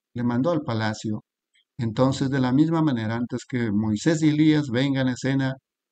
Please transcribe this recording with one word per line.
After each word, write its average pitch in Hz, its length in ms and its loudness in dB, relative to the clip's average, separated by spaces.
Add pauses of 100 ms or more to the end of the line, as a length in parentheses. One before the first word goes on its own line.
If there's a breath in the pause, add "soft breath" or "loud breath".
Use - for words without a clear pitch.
(140)
Le 120 100 -6
mandó 123 280 0
al 151 100 0
palacio. 110 640 -4 (560)
Entonces, 127 520 0
de 139 80 0
la 127 120 2
misma 160 300 4
manera, 117 340 0
antes 120 320 -6
que 120 240 -2
Moisés 110 520 0
y 156 60 4
Elías 147 420 2
vengan 135 360 0
a 127 40 0
escena, 135 420 -2 (380)